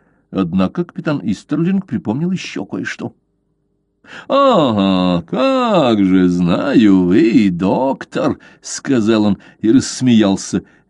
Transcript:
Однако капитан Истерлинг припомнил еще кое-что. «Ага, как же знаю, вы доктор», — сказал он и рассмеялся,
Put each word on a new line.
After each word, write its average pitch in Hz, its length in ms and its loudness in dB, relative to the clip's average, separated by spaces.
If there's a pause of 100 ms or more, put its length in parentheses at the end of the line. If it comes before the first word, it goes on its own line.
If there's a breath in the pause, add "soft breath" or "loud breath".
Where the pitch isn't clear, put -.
(300 soft breath)
Однако 95 560 -2
капитан 165 380 -6
Истерлинг 165 640 -4
припомнил 127 460 -6
еще - 320 -8
кое-что. - 500 -10 (1120 loud breath)
«Ага, 104 1000 2
как 214 760 0
же 92 240 4
знаю, 92 800 2
вы 110 440 2
доктор», — 123 880 -4 (220 soft breath)
сказал 113 640 -2
он 101 140 0 (220 loud breath)
и 110 120 2
рассмеялся, 110 920 0 (260 soft breath)